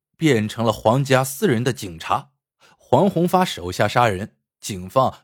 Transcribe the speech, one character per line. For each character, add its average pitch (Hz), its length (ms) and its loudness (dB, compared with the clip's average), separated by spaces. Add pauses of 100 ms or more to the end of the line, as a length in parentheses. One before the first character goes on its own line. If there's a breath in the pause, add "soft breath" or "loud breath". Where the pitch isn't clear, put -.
(180)
变 123 280 2
成 113 200 -4
了 110 80 2
黄 120 280 2
家 131 220 2
私 196 240 -4
人 120 160 2
的 127 80 -2
警 92 260 -10
察， 101 340 -6 (460 soft breath)
黄 165 320 2
宏 170 160 0
发 180 200 2
手 87 260 -8
下 104 160 0
杀 120 220 2
人， 98 260 -6 (240)
警 92 300 -10
方 127 340 0